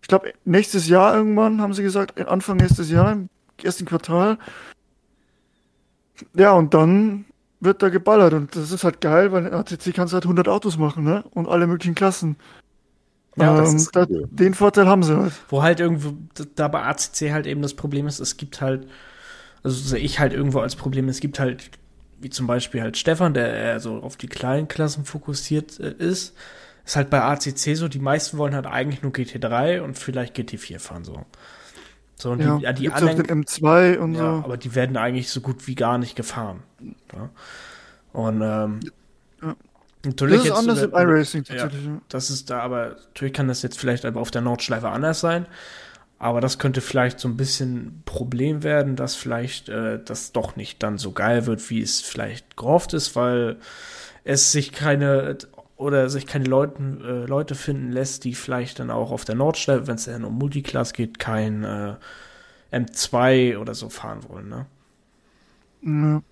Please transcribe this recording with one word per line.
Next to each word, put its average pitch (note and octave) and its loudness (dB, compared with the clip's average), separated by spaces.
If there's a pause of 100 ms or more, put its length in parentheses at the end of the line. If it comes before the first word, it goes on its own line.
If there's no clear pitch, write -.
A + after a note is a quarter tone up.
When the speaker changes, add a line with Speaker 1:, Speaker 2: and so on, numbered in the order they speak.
Speaker 1:
Ich - -20
glaub, F#3+ 4 (180)
nächstes F3+ 2
Jahr F#3+ 8
irgendwann, G#3+ 2
haben G3+ 0
sie G3+ -4
gesagt, G3 -2
Anfang F#3+ 0
nächstes F3 4
Jahr, F3+ 6
im G3 -4 (340)
ersten F3+ -2
Quartal. F3 2 (2000)
Ja, G3 10
und D#3+ 6
dann G3+ 6 (340)
wird F#3+ 4
da G3 6
geballert. F#3 8
Und D3 -2
das D#3 -6
ist F#3 -6
halt E3 0
geil, F3 6
weil F3 2
in - -6
A E3+ -2
C E3+ -8
C F3+ -4
kannst F3 0
du F#3 0
halt F3+ 0
hundert F3 4
Autos G3 0
machen, D3+ 0
ne? F3 0
Und E3+ -4
alle F3 4
möglichen E3+ 0
Klassen. F3+ 0 (1000)
Speaker 2:
Ja, D#3 6
Speaker 3:
das D#3 6
Speaker 1:
Ähm, D3+ 4
Speaker 3:
ist D#3 0
Speaker 1:
da, F3+ 6
Speaker 3:
cool. C#3 -2
Speaker 1:
den F3+ 4
Vorteil G3+ 6
haben F#3+ 8
sie D#3 4
halt. F#3+ 2 (160)
Speaker 2:
Wo C#3 2
halt E3+ 4
irgendwo D#3 0 (280)
d-, D3+ -10
da - 0
bei - -2
A C#3 0
C - -4
C D3 -2
halt D3+ -2
eben C#3+ -4
das C#3 -4
Problem C#3+ -4
ist, C#3+ -6
es - -6
gibt - -14
halt, C3+ -2 (720)
also C3 -2
sehe C3+ -2
ich C#3+ -2
halt D3 2
irgendwo C3 0
als A#2+ -4
Problem, C3 -2
es C3 -6
gibt C#3+ -6
halt, C3 -4 (500)
wie - -14
zum B2+ -6
Beispiel B2 -2
halt A2 -6
Stefan, D#3+ 0
der A#2 0
eher A2+ -4
so A2+ -8
auf - -14
die - -12
kleinen C3+ -2
Klassen D3+ -4
fokussiert, D3+ -6
äh, - -10
ist, - -4 (500)
ist - -6
halt C#3 0
bei C3+ 4
A C#3+ 0
C C#3 -6
C D3+ -2
so, E3 -4
die C#3 -6
meisten D3 -2
wollen C#3+ -2
halt C3+ -6
eigentlich C3+ -4
nur C3+ -4
G B2+ -4
T A#2+ -12
drei C3 0
und C3+ -10
vielleicht B2+ -6
G B2 -6
T A2 -10
vier - -14
fahren, E2+ -14
so. D2 -14 (920)
So, A#2+ -6
und B2 -2
Speaker 1:
Ja, D3+ 2
Speaker 2:
die, C#3+ -2
ja, C3 0
die C3 -4
Speaker 1:
gibt's D3 -2
auch D#3+ 4
Speaker 2:
anderen D#3+ 2
Speaker 1:
den - -2
M D3+ -2
zwei F3 4
und E3 -2
Speaker 2:
Ja, D#3+ 0
Speaker 1:
so. D3+ -6
Speaker 2:
aber B2 -6
die B2 -10
werden C3 0
eigentlich B2 -2
so C3 -6
gut B2 -8
wie B2+ -8
gar B2 0
nicht A#2+ -6
gefahren. A2 -8 (480)
Ja. G#2+ -14 (840)
Und, A2 -2
ähm, G#2+ -2 (600)
Speaker 1:
Ja. D#3+ -8 (500)
Speaker 2:
natürlich C#3 4
Speaker 1:
Das B3 4
ist A#3 4
Speaker 2:
jetzt G#3 2
Speaker 1:
anders A3+ 2
Speaker 2:
über F#3 2
Speaker 1:
im F3+ 6
iRacing D#3 2
Speaker 2:
Ja, C3 -12
Speaker 1:
tatsächlich, C#3 -6
ja. D3+ -10
Speaker 2:
das C3 -6
ist C3 -8
da B2 -4
aber, A#2+ -6 (100)
natürlich C3+ -8
kann C#3 0
das B2 -2
jetzt B2 -8
vielleicht B2 -2
aber A#2 -4
auf A#2 -6
der A#2+ -2
Nordschleife A#2+ -4
anders D3+ -2
sein, E3+ -2 (720)
aber A#2+ -2
das B2+ -2
könnte C3 0
vielleicht B2 -2
so C3 -4
ein A#2 -4
bisschen B2+ -6
Problem C3 -4
werden, C#3+ 0
dass C3 -4
vielleicht, A#2+ -8
äh, A2+ -6
das - -12
doch - -4
nicht - -12
dann G#2 -4
so F#2 -8
geil A2+ 0
wird, A2+ -4
wie A2+ -2
es - -4
vielleicht A2 -10
gehofft D3+ 0
ist, D3 -4
weil A#2+ 0 (640)
es C#3 2
sich D3 -2
keine, C#3+ 0 (380)
oder C3+ 2
sich C3+ -6
keine C3+ -4
Leuten, C#3 0
äh, B2 -6
Leute C#3+ -2
finden C3+ -6
lässt, C3+ -4
die B2+ -6
vielleicht B2+ -8
dann A#2+ -8
auch A#2 -4
auf A#2 -8
der A2+ -4
Nordschleife, C3+ 0
wenn's A#2 -6
dann A#2+ -10
um A2 -6
Multiclass C3+ -4
geht, A2+ -6
kein, G#2+ -2
äh, G#2 -8 (800)
M B2 -4
zwei B2+ 2
oder A2 -10
so A2 -12
fahren A2 -14
wollen, G2+ -18
ne? A#2+ -12 (1160)
Speaker 1:
Ja. D3+ 0